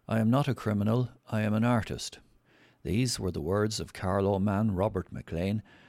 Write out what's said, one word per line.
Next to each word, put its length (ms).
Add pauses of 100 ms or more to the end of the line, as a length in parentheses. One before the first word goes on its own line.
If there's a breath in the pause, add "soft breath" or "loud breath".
"I 100
am 120
not 180
a 60
criminal, 560 (200)
I 120
am 100
an 120
artist." 560 (640 soft breath)
These 360
were 100
the 120
words 380
of 120
Carlow 460
man 320
Robert 420
McLean 500 (260 loud breath)